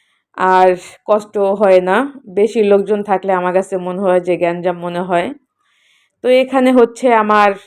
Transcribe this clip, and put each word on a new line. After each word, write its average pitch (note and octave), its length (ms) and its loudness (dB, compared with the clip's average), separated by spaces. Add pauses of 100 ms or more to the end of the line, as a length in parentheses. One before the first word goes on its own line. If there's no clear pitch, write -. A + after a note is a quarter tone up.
(320)
আর F#3 440 2 (280)
কষ্ট G#3 340 -2
হয় G3 420 2
না। G#3+ 320 -2 (140)
বেশি G#3+ 360 -2
লোকজন G3+ 400 0
থাকলে G3 300 -2
আমার F3+ 220 -2
কাছে F#3+ 220 -4
মনে F3+ 240 -8
হয় F#3 200 0
যে F3+ 160 -4
গ্যাঞ্জাম F3 400 -4
মনে F3 240 -8
হয়। F#3 340 -4 (880)
তো B3 60 -4
এখানে B3+ 440 2
হচ্ছে A#3+ 420 2
আমার, G#3 380 2 (140)